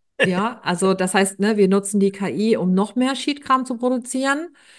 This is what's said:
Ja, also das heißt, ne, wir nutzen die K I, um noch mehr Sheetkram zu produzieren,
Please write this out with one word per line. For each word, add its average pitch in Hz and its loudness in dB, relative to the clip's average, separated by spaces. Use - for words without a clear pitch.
Ja, 190 0
also 185 0
das 185 -2
heißt, 190 0
ne, 214 2
wir 202 6
nutzen 202 0
die 196 4
K 196 -6
I, 196 0
um 185 0
noch 202 0
mehr 254 0
Sheetkram 262 -2
zu 254 -6
produzieren, 262 -2